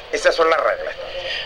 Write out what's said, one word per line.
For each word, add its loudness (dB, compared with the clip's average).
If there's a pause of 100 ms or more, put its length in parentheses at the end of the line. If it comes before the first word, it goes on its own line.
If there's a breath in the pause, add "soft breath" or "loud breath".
(120)
Esas 2
son 4
las 4
reglas. -2 (500 loud breath)